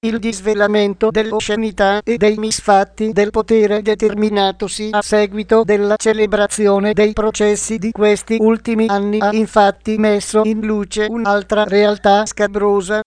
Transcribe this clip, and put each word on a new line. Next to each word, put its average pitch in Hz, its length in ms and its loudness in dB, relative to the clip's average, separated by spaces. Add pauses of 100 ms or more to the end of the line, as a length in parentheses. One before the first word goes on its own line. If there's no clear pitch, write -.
Il 226 140 -2
disvelamento 208 920 0
dell'oscenità 214 920 -2
e 233 140 -2
dei 214 200 2
misfatti 214 720 0
del 208 180 0
potere 214 540 0
determinatosi 208 1040 -2
a 208 140 -2
seguito 214 600 0
della 202 320 0
celebrazione 208 960 0
dei 214 200 2
processi 214 640 -2
di 214 140 -4
questi 208 480 0
ultimi 226 480 0
anni 208 320 -2
ha 202 120 0
infatti 214 680 0
messo 214 440 0
in 214 220 -2
luce 214 420 -4
un'altra 208 580 0
realtà 208 600 2
scabrosa 202 800 -2